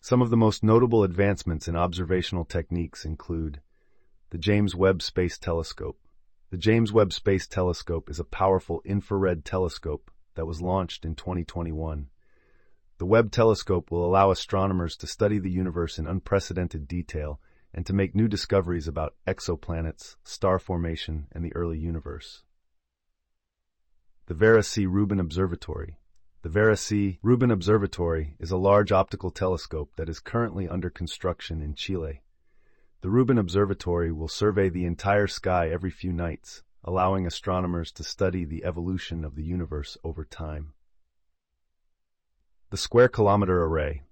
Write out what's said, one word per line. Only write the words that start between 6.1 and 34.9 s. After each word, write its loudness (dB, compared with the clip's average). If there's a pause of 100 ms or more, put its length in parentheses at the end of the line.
The -8
James 2
Webb 4
Space 0
Telescope -4
is -10
a -4
powerful 0
infrared -2
telescope -6 (280)
that -6
was -8
launched -2
in -6
twenty -6
twenty-one. -6 (920)
The -4
Webb 4
Telescope 2
will 0
allow 6
astronomers 0
to -12
study 0
the -4
universe -4
in -6
unprecedented -4
detail -8 (340)
and -6
to -2
make 0
new 2
discoveries 0
about -6 (100)
exoplanets, -6
star 0
formation, -6
and -8
the -8
early -4
universe. -10 (1800)
The -6
Vera 8
C. 0
Rubin 2
Observatory. -4 (440)
The -8
Vera 4
C. -2
Rubin 4
Observatory 0
is -6
a 0
large 4
optical 0
telescope -4
that -6
is -10
currently -4
under -4
construction -6
in -6
Chile. -8 (800)
The -4
Rubin 4
Observatory 0
will -6
survey 2
the -2
entire 2